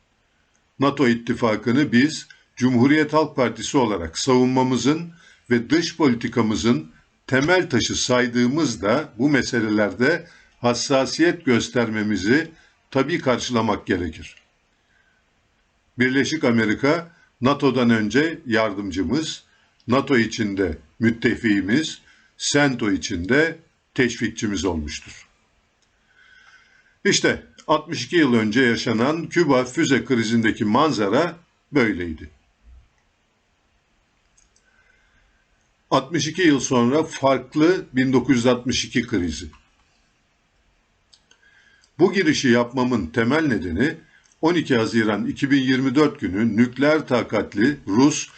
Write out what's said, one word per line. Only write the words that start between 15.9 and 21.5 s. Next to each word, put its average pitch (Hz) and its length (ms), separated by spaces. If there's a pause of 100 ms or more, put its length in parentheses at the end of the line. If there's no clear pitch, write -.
Birleşik 131 440
Amerika, 127 680 (300)
nato'dan 131 480
önce 117 560
yardımcımız, 104 960 (440)
nato 135 300
içinde 98 600 (220)
müttefiğimiz, 110 1040 (360)